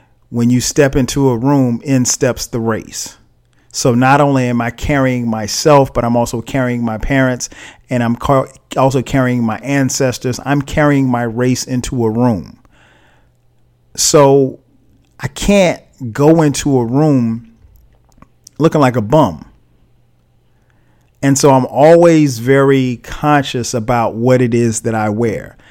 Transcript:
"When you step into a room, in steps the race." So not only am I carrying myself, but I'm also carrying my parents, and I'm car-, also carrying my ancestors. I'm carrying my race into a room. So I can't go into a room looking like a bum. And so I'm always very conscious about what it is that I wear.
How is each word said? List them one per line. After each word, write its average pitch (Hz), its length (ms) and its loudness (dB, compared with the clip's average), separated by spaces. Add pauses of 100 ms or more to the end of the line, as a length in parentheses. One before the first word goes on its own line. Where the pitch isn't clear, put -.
(280)
"When 120 220 0
you 123 100 2
step 135 340 0
into 135 340 0
a 123 80 0
room, 131 460 0
in 131 220 0
steps - 420 -4
the 120 140 -8
race." - 560 -8 (560)
So 123 220 0
not 131 260 4
only 139 260 0
am 120 140 -2
I 117 100 -4
carrying 127 580 -2
myself, 131 640 0
but 120 120 -2
I'm 120 120 0
also 120 240 -2
carrying 123 420 -4
my 110 140 -4
parents, 131 540 -2 (400)
and 123 120 -2
I'm 117 140 0
car-, 135 320 0 (280)
also 131 260 0
carrying 123 400 -2
my 110 160 -4
ancestors. 131 840 -4
I'm 139 180 -2
carrying 143 460 0
my 120 160 -2
race 123 400 -2
into 123 400 -4
a 110 60 0
room. 113 520 -2 (1300)
So 139 680 2 (600)
I - 80 -8
can't 190 540 0 (300)
go 156 300 4
into 139 360 0
a 120 60 0
room 120 680 0 (1040)
looking 156 220 2
like 127 160 2
a 120 60 0
bum. 107 480 -2 (1700)
And 139 140 2
so 147 140 4
I'm 131 160 4
always 156 720 4
very 135 600 2
conscious 139 760 -2
about 113 400 -2
what 123 260 2
it 120 140 0
is 117 280 0
that 113 120 -4
I 107 140 -2
wear. 104 480 -4 (140)